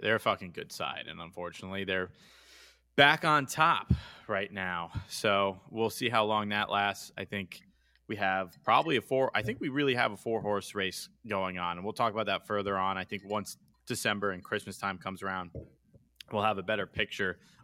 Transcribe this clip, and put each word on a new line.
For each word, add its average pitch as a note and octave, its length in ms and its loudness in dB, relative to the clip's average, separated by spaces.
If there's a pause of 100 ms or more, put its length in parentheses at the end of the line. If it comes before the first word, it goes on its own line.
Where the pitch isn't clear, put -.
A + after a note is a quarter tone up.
they're A2 140 2
a G#2+ 60 2
fucking F#2+ 320 -2
good - 200 -12
side, C#2+ 340 -6
and D#2+ 140 -12
unfortunately, F2+ 640 -8
they're F#2 240 0 (880)
back D3 300 8
on D3+ 180 6
top D#3 480 4 (340)
right G2+ 240 -2
now. F2+ 400 -4 (180)
So G2 520 2 (100)
we'll A2 200 2
see A#2+ 180 -2
how A2+ 160 4
long G#2+ 240 2
that G#2 220 0
lasts. G2+ 480 0
I F#2+ 80 -6
think G2 340 -6 (460)
we A2 100 -6
have F#2+ 480 0
probably C#3+ 320 4
a G#2+ 60 0
four, C3 320 0
I A2 80 0
think A3 180 -4
we E3+ 80 -2
really C3+ 280 2
have A#2+ 160 2
a G2 40 -12
four-horse G#2 580 -2
race F#2+ 360 -4 (160)
going F#2+ 320 -2
on, F2 180 -2
and F2+ 80 -6
we'll G#2+ 80 -4
talk A2+ 220 0
about A2 120 0
that F#2+ 200 0
further G2+ 320 0
on. F#2+ 180 2
I F#2 80 -4
think G2+ 220 -8
once G#2 320 -4 (280)
December G#2 440 0
and F2+ 120 -6
Christmas G2+ 360 -6
time G2 180 -4
comes F#2 260 -10
around, F#2 280 -6 (800)
we'll G#2+ 100 0
have G#2+ 140 2
a F#2+ 60 -4
better G2+ 240 -2
picture G2+ 520 -2 (260)